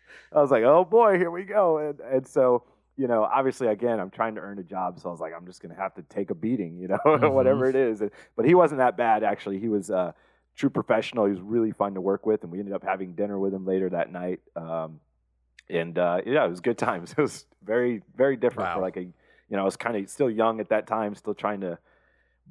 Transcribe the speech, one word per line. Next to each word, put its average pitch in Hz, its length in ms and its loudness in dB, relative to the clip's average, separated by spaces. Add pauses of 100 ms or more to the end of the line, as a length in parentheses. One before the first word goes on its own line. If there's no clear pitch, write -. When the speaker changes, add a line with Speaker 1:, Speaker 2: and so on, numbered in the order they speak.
(320)
Speaker 1:
I 151 100 4
was 135 80 4
like, 117 140 4
"Oh 160 200 8
boy, 208 340 6
here 175 120 0
we 180 140 -8
go." 185 340 2
And, 147 220 -6
and 131 260 -2
so, 127 380 4 (320)
you 135 120 -2
know, 110 160 2
obviously, 131 420 0
again, 110 320 0
I'm 95 120 -6
trying 113 260 -4
to - 60 -10
earn 101 180 -12
a - 20 -10
job. 92 380 -8
So 92 80 -10
I 90 40 -10
was 82 80 -12
like, 82 160 -10
"I'm 87 100 -16
just 90 160 -20
gonna 85 120 -16
have 95 200 -6
to 90 80 -18
take 98 280 -8
a 95 40 -4
beating, 90 440 -4
you 90 100 -10
know, 104 120 0
<laughs> 143 60 2
Speaker 2:
Mm-hmm. 147 280 4
Speaker 1:
whatever 131 340 4
it 131 60 0
is." 117 280 2
And, 104 80 -4 (260)
but 117 80 0
he 165 100 8
wasn't 156 240 6
that 123 180 4
bad, 113 280 2
actually. 101 340 -4
He 113 100 -4
was 104 220 -2
a 90 240 -2 (400)
true 139 160 0
professional. 113 540 0
He 101 80 2
was 92 80 -6
really 110 320 -2
fun 101 220 -4
to 92 60 -8
work 98 260 -2
with. 107 180 0
And 85 80 -12
we 95 80 -8
ended 98 140 -8
up 90 100 -8
having 95 300 -6
dinner 101 240 -4
with 98 140 -2
him 95 140 -8
later 95 240 0
that 85 220 -4
night. 90 260 -6 (160)
Um, 82 460 -8 (680)
and, 85 300 -4
uh, 87 260 0
yeah, 135 200 0
it 90 60 0
was 87 100 -10
good 117 180 -2
times. 95 340 -4
<laughs> - 60 -10
It - 20 2
was - 260 -4 (180)
very, 117 380 -2 (120)
very 135 220 2
different 107 340 -2
for 87 60 -4
Speaker 2:
Wow. 92 60 -4
Speaker 1:
like 92 160 -6
a, 92 40 -8
you - 540 -12
know, 98 60 -2
I - 20 0
was 98 120 0
kinda 107 300 -4
still 131 240 -2
young 110 300 0
at 107 80 -6
that 107 180 0
time, 107 300 -2
still - 180 -6
trying 104 280 -4
to 87 160 -6 (720)